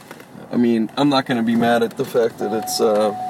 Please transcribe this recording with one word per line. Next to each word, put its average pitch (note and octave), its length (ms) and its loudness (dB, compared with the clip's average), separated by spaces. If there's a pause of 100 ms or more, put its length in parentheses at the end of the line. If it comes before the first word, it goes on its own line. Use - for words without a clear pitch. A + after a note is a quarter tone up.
(500)
I - 60 -4
mean, A#2 400 2
I'm C#3+ 120 2
not C3+ 180 2
gonna A#2+ 180 -2
be A#2 100 2
mad A#2 300 2
at G#2 120 -4
the C3+ 80 -4
fact A2+ 340 0
that G#2 140 -4
it's, A2 280 -4
uh, G#2+ 320 2 (180)